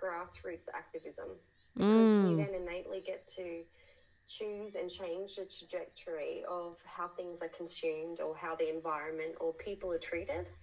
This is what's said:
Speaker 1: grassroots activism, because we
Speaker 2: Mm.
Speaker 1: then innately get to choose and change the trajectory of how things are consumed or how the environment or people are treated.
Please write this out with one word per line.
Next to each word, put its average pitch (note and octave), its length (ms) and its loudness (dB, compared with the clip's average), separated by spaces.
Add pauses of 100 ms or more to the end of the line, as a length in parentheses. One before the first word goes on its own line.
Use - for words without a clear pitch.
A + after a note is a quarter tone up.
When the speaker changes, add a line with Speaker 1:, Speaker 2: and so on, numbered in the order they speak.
Speaker 1:
grassroots F3+ 720 -6
activism, - 540 -8 (460)
because A3 400 10
we G3 160 8
Speaker 2:
Mm. E3+ 80 6
Speaker 1:
then D#3 160 2
innately F3+ 480 -4
get F#3+ 340 -6
to E3+ 260 -6 (680)
choose G#3 460 -6
and F3+ 160 -4
change F#3+ 460 -6
the G3 80 -4
trajectory E3 1040 -6
of E3+ 360 -4
how - 220 -4
things F3 360 -8
are E3 60 -4
consumed E3 720 -2
or D#3 180 -2
how E3 200 -4
the E3 120 4
environment D#3+ 680 -2
or E3 140 2
people G3 400 -4
are E3 80 2
treated. F3 480 -2 (140)